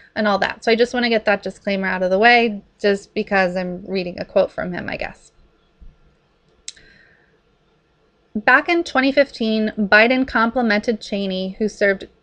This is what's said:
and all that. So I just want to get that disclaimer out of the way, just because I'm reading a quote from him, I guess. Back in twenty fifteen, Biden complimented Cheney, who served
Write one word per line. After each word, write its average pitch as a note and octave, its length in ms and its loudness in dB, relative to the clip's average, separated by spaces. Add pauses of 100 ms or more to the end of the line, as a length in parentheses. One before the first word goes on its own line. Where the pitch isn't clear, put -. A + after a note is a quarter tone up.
(140)
and G#3+ 140 -2
all G3 120 2
that. - 260 -6
So A3+ 80 4
I - 20 2
just A#3 180 0
want B3 120 -2
to A#3 40 0
get A3+ 140 0
that G3+ 180 0
disclaimer F#3+ 460 -6
out F#3 160 -4
of F3+ 60 0
the F#3+ 100 2
way, A#3 420 4 (200)
just G3+ 320 0
because F#3+ 420 -2
I'm F#3 300 -8
reading F3+ 340 -6
a F#3+ 60 -10
quote F#3 260 0
from F3 220 -8
him, - 160 -8
I - 80 -8
guess. - 340 -12 (3000)
Back B3+ 320 4
in E4+ 160 2
twenty C4+ 300 0
fifteen, A3 640 0
Biden A3+ 500 4
complimented A3+ 720 0
Cheney, F#3+ 600 -6
who G#3+ 100 -2
served G3 400 -2 (140)